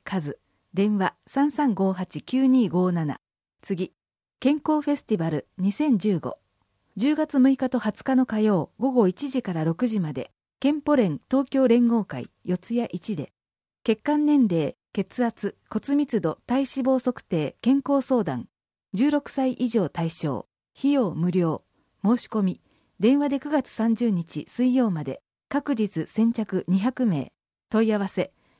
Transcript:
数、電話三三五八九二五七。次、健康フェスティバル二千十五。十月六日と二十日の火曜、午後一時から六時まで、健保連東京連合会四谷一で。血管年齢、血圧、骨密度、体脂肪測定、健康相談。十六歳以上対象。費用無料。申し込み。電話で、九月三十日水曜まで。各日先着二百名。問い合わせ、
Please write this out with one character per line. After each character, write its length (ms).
数、 340
電 240
話 160
三 240
三 220
五 220
八 260
九 260
二 220
五 240
七。 260
次、 320
健 160
康 260
フ 80
ェ 60
ス 80
テ 100
ィ 40
バ 120
ル 260
二 160
千 240
十 220
五。 180
十 180
月 240
六 180
日 140
と 80
二 140
十 120
日 100
の 120
火 140
曜、 380
午 120
後 180
一 220
時 100
か 140
ら 100
六 220
時 140
ま 120
で、 200
健 220
保 140
連 220
東 180
京 180
連 220
合 160
会 240
四 140
谷 340
一 240
で。 160
血 200
管 240
年 220
齢、 280
血 320
圧、 320
骨 260
密 240
度、 260
体 120
脂 80
肪 160
測 220
定、 380
健 200
康 240
相 160
談。 260
十 180
六 200
歳 240
以 140
上 200
対 220
象。 360
費 160
用 200
無 180
料。 340
申 140
し 80
込 160
み。 180
電 180
話 120
で、 100
九 80
月 220
三 240
十 160
日 360
水 280
曜 160
ま 140
で。 180
各 260
日 320
先 280
着 340
二 120
百 260
名。 260
問 180
い 60
合 40
わ 100
せ、 260